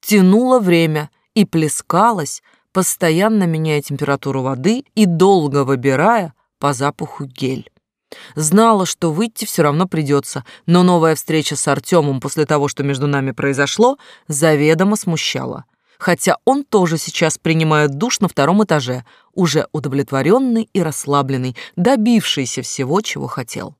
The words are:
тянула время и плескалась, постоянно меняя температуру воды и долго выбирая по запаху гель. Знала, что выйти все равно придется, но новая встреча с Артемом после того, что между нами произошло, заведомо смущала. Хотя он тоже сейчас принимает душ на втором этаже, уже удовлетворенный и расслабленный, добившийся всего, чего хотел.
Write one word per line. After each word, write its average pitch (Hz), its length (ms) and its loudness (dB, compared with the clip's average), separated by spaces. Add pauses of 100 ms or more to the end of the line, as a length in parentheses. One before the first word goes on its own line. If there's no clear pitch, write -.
тянула 214 580 4
время 165 520 0 (240)
и 208 100 4
плескалась, 165 960 -2 (300)
постоянно 185 720 0
меняя 156 380 -2
температуру 139 580 -4
воды 135 540 -2
и 220 100 2
долго 165 600 2
выбирая 139 680 0 (260)
по 143 140 -2
запаху 139 540 -6
гель. 131 440 -8 (640)
Знала, 190 520 4
что - 260 -2
выйти 220 320 -4
все 175 200 -4
равно 151 220 0
придется, 143 560 -4 (220)
но 175 180 4
новая 165 340 4
встреча 156 380 -2
с - 140 -4
Артемом 143 500 0
после 143 280 -2
того, 143 220 0
что - 140 -6
между 139 240 -2
нами 135 260 -2
произошло, 139 680 0 (280)
заведомо 156 680 2
смущала. 135 680 -6 (320)
Хотя 170 460 0
он 277 200 2
тоже 175 320 0
сейчас 156 420 -2
принимает 156 600 2
душ 233 220 -2
на 185 80 2
втором 170 340 2
этаже, 127 420 -2 (300)
уже 156 380 0
удовлетворенный 151 1000 0
и 196 80 0
расслабленный, 135 760 -2 (180)
добившийся 208 880 0
всего, 139 380 -2
чего 143 260 -8
хотел. - 540 -10